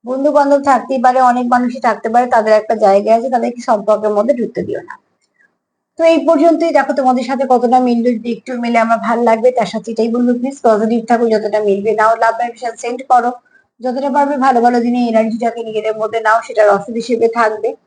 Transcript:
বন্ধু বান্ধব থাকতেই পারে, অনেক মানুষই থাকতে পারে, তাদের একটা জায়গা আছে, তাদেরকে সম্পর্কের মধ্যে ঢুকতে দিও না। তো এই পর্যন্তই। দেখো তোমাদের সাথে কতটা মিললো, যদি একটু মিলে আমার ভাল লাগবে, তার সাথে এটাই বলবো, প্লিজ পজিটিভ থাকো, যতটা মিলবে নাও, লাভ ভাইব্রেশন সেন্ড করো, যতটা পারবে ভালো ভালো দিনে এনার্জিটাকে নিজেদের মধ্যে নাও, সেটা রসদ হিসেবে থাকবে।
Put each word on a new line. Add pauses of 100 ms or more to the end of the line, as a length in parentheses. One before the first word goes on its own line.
বন্ধু
বান্ধব
থাকতেই
পারে, (120)
অনেক
মানুষই
থাকতে
পারে,
তাদের
একটা (100)
জায়গা
আছে,
তাদেরকে
সম্পর্কের
মধ্যে
ঢুকতে
দিও
না। (1040)
তো
এই
পর্যন্তই।
দেখো
তোমাদের
সাথে (100)
কতটা (100)
মিললো,
যদি
একটু (120)
মিলে
আমার
ভাল (120)
লাগবে,
তার
সাথে
এটাই
বলবো,
প্লিজ
পজিটিভ
থাকো,
যতটা
মিলবে
নাও, (120)
লাভ
ভাইব্রেশন (100)
সেন্ড (120)
করো, (500)
যতটা
পারবে (100)
ভালো
ভালো
দিনে (100)
এনার্জিটাকে
নিজেদের
মধ্যে
নাও, (100)
সেটা
রসদ
হিসেবে (120)
থাকবে। (180)